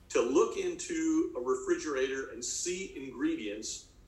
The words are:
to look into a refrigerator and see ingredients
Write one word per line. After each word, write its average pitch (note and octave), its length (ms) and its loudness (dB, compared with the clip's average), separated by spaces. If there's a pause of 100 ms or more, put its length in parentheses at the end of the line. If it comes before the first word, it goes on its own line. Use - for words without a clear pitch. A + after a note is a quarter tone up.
(100)
to C#3 100 4
look C3+ 380 4
into E4 800 0
a - 40 -4
refrigerator C3 880 0
and A#2+ 140 -10
see F#3 520 -4
ingredients B2+ 880 -4 (220)